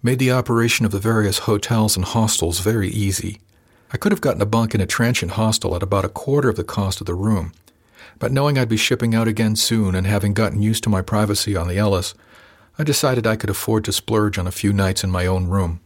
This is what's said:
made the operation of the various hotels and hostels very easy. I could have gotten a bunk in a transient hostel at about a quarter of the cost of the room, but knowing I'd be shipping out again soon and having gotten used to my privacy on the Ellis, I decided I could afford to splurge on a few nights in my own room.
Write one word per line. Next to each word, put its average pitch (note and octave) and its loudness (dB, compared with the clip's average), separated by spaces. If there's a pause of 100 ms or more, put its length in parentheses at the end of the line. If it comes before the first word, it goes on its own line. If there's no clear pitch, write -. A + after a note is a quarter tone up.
made C3+ 2
the C3 2
operation A#2 2
of G2+ 0
the G2 -2
various G#2+ 2
hotels A2 0
and F#2+ -2
hostels F2 0
very G2+ 0
easy. G2 -4 (520)
I - -8
could G3+ 0
have F#3+ -2
gotten B2 2
a - 2
bunk A2+ 0
in G#2 2
a F2+ 2
transient A#2 -2
hostel A2 0
at F2+ -2
about F#2+ 0
a F#2 -4
quarter C3+ 0
of G2 -2
the - -4
cost - -4
of G2+ -8
the F2+ -4
room, F#2 -2 (640)
but A#2+ -2
knowing C#3 2
I'd A#2+ 0
be A2 2
shipping A#2 0
out A2+ 2
again A2 0
soon G#2 0
and F#2 0
having G2+ 2
gotten G#2 0
used A2 0
to A2+ 0
my F#2+ 2
privacy G#2 0
on F2 -2
the F2+ -2
Ellis, G2 0 (640)
I D3+ -2
decided C3 0
I A2 2
could G#2 -4
afford A2 -2
to G2+ -4
splurge G#2+ 0
on F2+ -2
a F#2 -4
few G2+ 0
nights G2 2
in G2 0
my F2+ 0
own F#2 0
room. F2 0